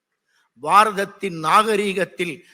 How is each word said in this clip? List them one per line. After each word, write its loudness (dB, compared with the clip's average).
பாரதத்தின் 0
நாகரீகத்தில் 0